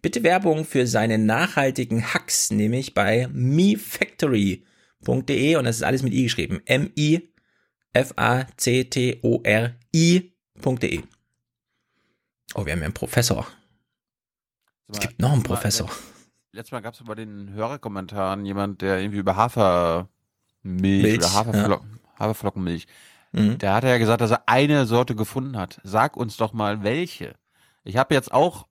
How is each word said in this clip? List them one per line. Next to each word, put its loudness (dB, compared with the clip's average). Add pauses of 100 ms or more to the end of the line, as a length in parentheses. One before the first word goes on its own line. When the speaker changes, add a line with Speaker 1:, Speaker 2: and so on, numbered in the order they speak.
Speaker 1:
Bitte -4
Werbung 2
für 0
seine 2
nachhaltigen 0
Hacks, -2
nämlich 0
bei 2
mifactory 0 (400)
punkt -2
de, 2
und 0
das 0
ist -6
alles 0
mit 0
I 2
geschrieben. -4
M 0
I 2 (640)
F 2
A 0 (100)
C 0
T -2
O 2
R 0 (200)
I 4 (300)
punkt -2
D 0
E. -4 (1500)
Oh, -6
wir -6
haben -4
ja -6
einen -6
Professor. -2 (1400)
Speaker 2:
Sag -20
mal, -18
Speaker 1:
Es -8
gibt -6
noch 2
einen 4
Speaker 2:
letztes -4
Mal, -2
Speaker 1:
Professor. -2
Speaker 2:
letz-, -14 (500)
letztes -16
Mal -10
gab's -14
bei -10
den -14
Hörerkommentaren -6
jemand, -4
der 0
irgendwie -4
über 0
Hafermilch 2 (540)
Speaker 1:
Milch, 2
Speaker 2:
oder 0
Haferflo-, 2
Speaker 1:
ja. -18
Speaker 2:
Haferflockenmilch. -4 (460)
Speaker 1:
Mhm. 2
Speaker 2:
Der 0
hat 2
ja 4
gesagt, 4
dass 2
er 0
eine 4
Sorte 0
gefunden -6
hat. -8
Sag 0
uns -6
doch -2
mal, -2
welche. -4 (500)
Ich -4
habe 2
jetzt 0
auch 0